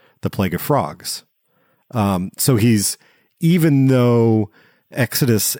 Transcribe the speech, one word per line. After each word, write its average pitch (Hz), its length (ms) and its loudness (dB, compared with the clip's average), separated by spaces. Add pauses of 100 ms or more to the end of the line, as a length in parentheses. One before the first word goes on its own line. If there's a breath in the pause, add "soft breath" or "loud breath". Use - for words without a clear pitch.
(220 soft breath)
the 92 80 -6
plague 92 240 -4
of 85 80 -6
frogs." 92 640 -6 (680)
Um, 98 460 -2
so 131 200 2
he's, 107 400 2 (420 soft breath)
even 160 480 2
though 117 640 2 (400 soft breath)
Exodus 117 680 -2